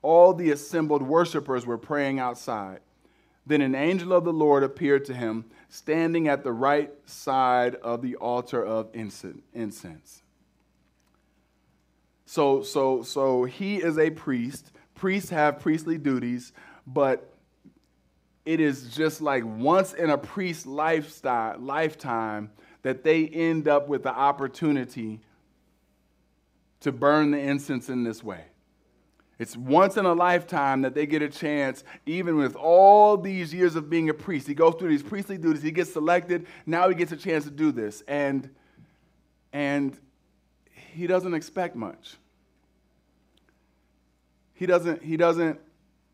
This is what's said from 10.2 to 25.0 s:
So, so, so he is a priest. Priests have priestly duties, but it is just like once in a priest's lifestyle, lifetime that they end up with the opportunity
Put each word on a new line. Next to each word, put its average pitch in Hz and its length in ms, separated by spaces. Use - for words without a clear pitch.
So, 139 320
so, 131 420
so 127 420
he 196 320
is 165 200
a 160 120
priest. 131 640
Priests 190 340
have 151 320
priestly 160 360
duties, 123 540
but 131 480
it 160 140
is 135 340
just 151 280
like 139 240
once 139 480
in 165 160
a 147 80
priest's 170 480
lifestyle, 143 920
lifetime 120 920
that 127 240
they 160 220
end 160 420
up 143 180
with 139 160
the 131 80
opportunity 131 1120